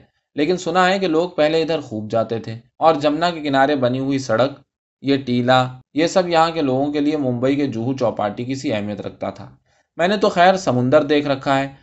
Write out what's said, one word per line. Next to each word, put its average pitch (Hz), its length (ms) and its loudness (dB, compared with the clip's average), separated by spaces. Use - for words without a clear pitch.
لیکن 156 220 0
سنا 180 320 0
ہے 196 100 0
کہ 190 100 -2
لوگ 165 220 0
پہلے 156 320 2
ادھر 156 180 -2
خوب 107 300 -8
جاتے 113 280 -2
تھے 113 200 -10
اور 156 160 4
جمنا 151 360 0
کے 165 100 -8
کنارے 143 360 2
بنی 123 220 0
ہوئی 135 200 -2
سڑک، 127 420 0
یہ 135 140 2
ٹیلا، 127 500 2
یہ 151 120 2
سب 180 220 0
یہاں 165 220 2
کے 165 120 -4
لوگوں 139 300 0
کے 147 80 -2
لیے 147 160 0
ممبئی 131 400 0
کے 147 100 0
جوہو 117 260 -4
چوپاٹی 107 520 -2
کی 131 100 -6
سی 135 180 -6
اہمیت 104 280 -4
رکھتا 98 300 -10
تھا۔ - 180 -16
میں 165 120 0
نے 208 80 0
تو 202 120 2
خیر 185 280 4
سمندر 131 460 2
دیکھ 147 240 0
رکھا 135 320 0
ہے 139 100 -2